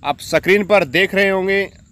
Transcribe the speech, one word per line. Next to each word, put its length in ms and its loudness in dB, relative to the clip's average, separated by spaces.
आप 160 -4
स्क्रीन 440 0
पर 200 2
देख 300 -2
रहे 140 2
होंगे, 420 -2